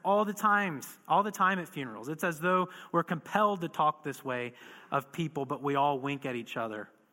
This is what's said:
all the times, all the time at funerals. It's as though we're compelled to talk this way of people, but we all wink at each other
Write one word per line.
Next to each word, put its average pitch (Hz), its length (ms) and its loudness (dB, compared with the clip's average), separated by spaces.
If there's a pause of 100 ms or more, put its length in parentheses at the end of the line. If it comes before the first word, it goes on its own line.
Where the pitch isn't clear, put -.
all 202 200 4
the 208 80 -4
times, 202 540 2 (220)
all 180 160 4
the 208 80 -6
time 190 260 2
at 165 100 -6
funerals. 120 400 -8
It's 156 140 -6
as 170 160 0
though 180 300 2 (240)
we're 170 100 4
compelled 202 600 0
to 165 60 -2
talk - 360 2
this 139 200 -8
way 123 280 -4 (400)
of 143 180 -2
people, 151 340 -2
but 131 160 -6
we 143 140 0
all 139 240 2
wink 139 260 -6
at 127 120 -4
each 117 200 -8
other 107 320 -6 (240)